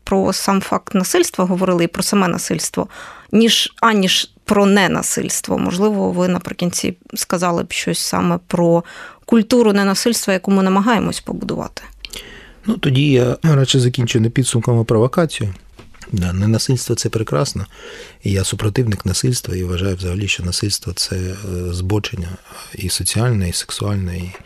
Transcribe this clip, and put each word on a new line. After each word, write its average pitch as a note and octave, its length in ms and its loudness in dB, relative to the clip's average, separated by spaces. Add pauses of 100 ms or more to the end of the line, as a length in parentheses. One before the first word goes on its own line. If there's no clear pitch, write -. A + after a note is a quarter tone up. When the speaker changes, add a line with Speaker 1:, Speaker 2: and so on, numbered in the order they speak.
Speaker 1:
про F#3+ 300 2
сам G3 280 0
факт - 340 -4
насильства G3 500 0
говорили F3+ 380 2
і E3 40 2
про F#3 160 -4
саме G3 240 2
насильство, - 600 -4 (440)
ніж, A3+ 500 4
аніж G#3 480 2 (160)
про G3+ 200 4
ненасильство. - 920 0
Можливо, F#3+ 540 0
ви F3+ 160 0
наприкінці F3+ 720 -4 (160)
сказали F3 500 -2
б F3 80 -10
щось - 280 -4
саме F3+ 480 0
про E3+ 360 2 (420)
культуру A3+ 480 4
ненасильства, G3+ 600 0
яку F#3 180 0
ми F#3+ 120 4
намагаємось F#3+ 560 2
побудувати. - 640 -8 (840)
Speaker 2:
Ну, A3 120 0
тоді C#3+ 340 2
я B2 320 4
радше C#3 360 4
закінчу B2 400 2
не A2+ 100 4
підсумком, A#2+ 500 2
а A2+ 40 2
провокацією. A2+ 720 0 (560)
Да, F2+ 220 0
ненасильство — A2+ 640 0
це - 140 -2
прекрасно. A2+ 560 -2 (580)
І G2+ 80 -2
я F#2+ 120 0
супротивник G#2 600 -2
насильства B2 500 -2
і F#2 80 -2
вважаю F2+ 320 -2
взагалі, F#2 320 -4
що - 160 -4
насильство — F#2 520 -4
це, - 200 -4
е, F#2 200 -4 (380)
збочення F#2 560 -4 (460)
і F#2+ 140 -6
соціальне, G#2 600 0
і F2 40 -4
сексуальне, G2 640 -4
і… F2+ 140 -8 (140)